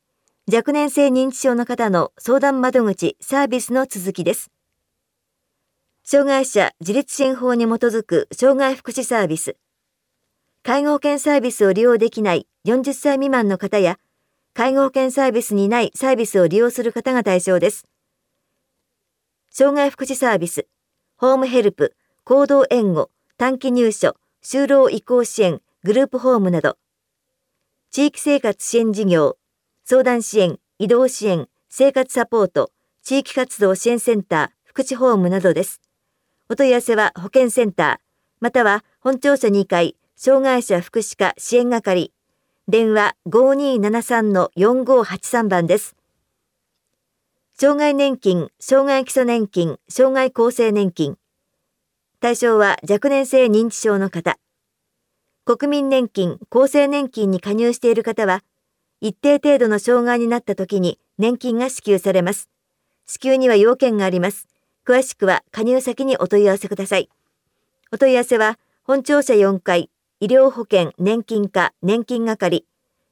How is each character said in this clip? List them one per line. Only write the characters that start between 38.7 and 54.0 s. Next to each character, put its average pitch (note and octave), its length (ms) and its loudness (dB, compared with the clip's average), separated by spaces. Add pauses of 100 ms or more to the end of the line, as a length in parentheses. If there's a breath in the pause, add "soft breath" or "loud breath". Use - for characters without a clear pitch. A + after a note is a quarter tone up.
本 C4 180 -2
庁 C#4+ 180 2
舎 A#3+ 140 0
二 G3+ 160 0
階、 F3 300 0 (200)
障 C4+ 260 2
害 B3+ 200 0
者 F3+ 180 -2
福 A3+ 200 -6
祉 - 160 -8
課 F#3+ 200 0
支 - 220 0
援 A#3+ 100 0
係、 G3+ 420 -2 (580)
電 A3 240 2
話 G#3 240 0 (100)
五 B3+ 280 4
二 C#4 240 0
七 G#3 240 0
三 A3+ 300 -2
の F3+ 240 0
四 A#3+ 280 2
五 B3 200 4
八 - 240 -10
三 A#3 200 -2
番 F3 180 0
で F3 100 2
す。 - 180 -8 (1600)
障 C#4+ 240 2
害 D4 160 2
年 C#4 220 0
金、 F3+ 420 -2
障 C#4 280 2
害 C4+ 180 0
基 C4 40 -14
礎 B3+ 160 0
年 A#3 220 0
金、 E3 320 -4 (100)
障 C4 260 2
害 C4 140 0
厚 A#3 220 0
生 A#3 220 0
年 G3+ 180 0
金。 D3+ 280 -6 (1040)
対 A#3+ 140 0
象 A3+ 240 2
は G3+ 200 2 (100)
若 G#3 200 0
年 C4+ 180 0
性 C4 200 4
認 A3 220 2
知 - 80 -12
症 G#3 220 -2
の G3 100 -2